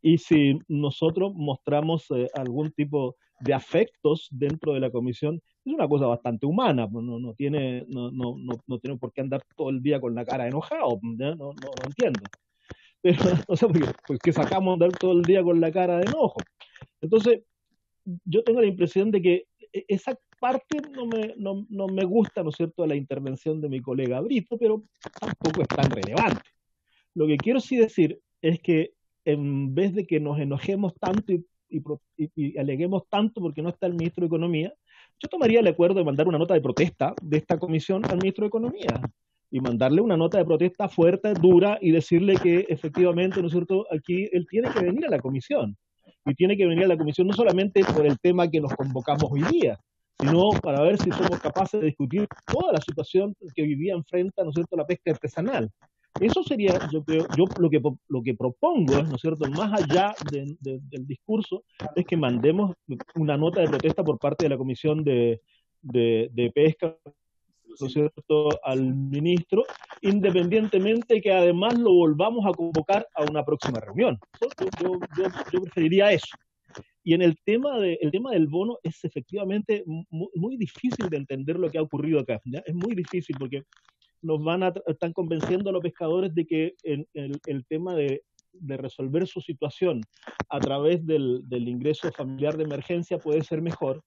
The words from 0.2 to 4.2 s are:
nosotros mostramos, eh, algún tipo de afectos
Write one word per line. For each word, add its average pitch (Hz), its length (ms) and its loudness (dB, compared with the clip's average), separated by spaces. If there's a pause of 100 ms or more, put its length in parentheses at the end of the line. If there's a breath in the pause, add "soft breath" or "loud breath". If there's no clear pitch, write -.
nosotros 160 640 -2
mostramos, 147 800 -2
eh, 127 240 -2
algún 139 360 -4
tipo 143 440 -4 (240)
de 135 140 0
afectos - 760 0